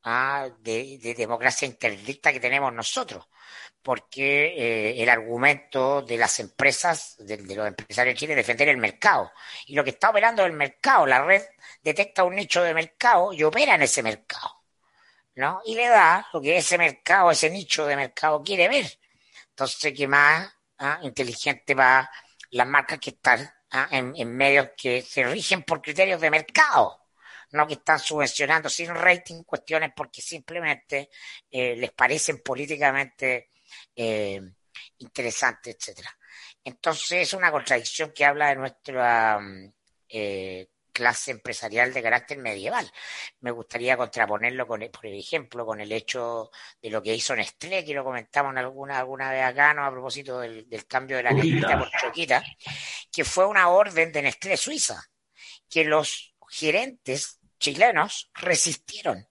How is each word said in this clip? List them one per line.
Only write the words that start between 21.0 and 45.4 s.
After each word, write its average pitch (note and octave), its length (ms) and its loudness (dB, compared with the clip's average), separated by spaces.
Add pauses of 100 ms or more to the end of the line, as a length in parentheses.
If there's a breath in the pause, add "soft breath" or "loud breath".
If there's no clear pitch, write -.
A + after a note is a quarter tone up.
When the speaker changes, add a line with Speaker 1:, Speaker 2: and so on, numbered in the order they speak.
Speaker 1:
inteligente C3 720 -4
para C3 320 6 (440 loud breath)
las B2 160 0
marcas C#3+ 320 2
que - 100 -8
están, B2+ 400 2 (220)
ah, C3+ 180 0
en, C3 260 -2
en A#2 180 -6
medios C#3 420 4
que B2 260 -2
se C3 220 -2
rigen F3 380 -2
por D#3+ 200 -4
criterios F3+ 380 0
de D#3+ 100 2
mercado? D#3 720 2 (500 loud breath)
No D3+ 160 2
que D3+ 80 -6
están D#3 240 2
subvencionando D3 720 0
sin E3+ 260 -6
rating F3 480 0
cuestiones D#3+ 520 -4
porque - 280 -10
simplemente, D3+ 880 -6 (400 loud breath)
eh, B2+ 260 -2
les B2+ 140 -4
parecen C#3+ 520 0
políticamente, C3+ 1080 -4 (460 loud breath)
eh, G#2+ 440 -4 (580 loud breath)
interesantes, A#2+ 800 -6
etcétera. - 400 -16 (460 loud breath)
Entonces, - 600 -4
es D#3 100 -2
una F3+ 180 0
contradicción C#3+ 640 -2
que D3 100 0
habla C#3+ 260 4
de C#3 60 2
nuestra, A#2+ 840 0
mm, G2 320 -16 (380)
eh, F#2+ 580 -8 (240)
clase B2 400 0
empresarial A#2 600 -4
de B2+ 100 -6
carácter A#2+ 360 -2
medieval. A#2+ 500 -6 (520 loud breath)
Me B2 100 -6
gustaría A#2+ 460 -4
contraponerlo A#2+ 680 -2
con A2 180 -8
el, A2+ 80 -12
por - 160 -18
ejemplo, A#2 600 -8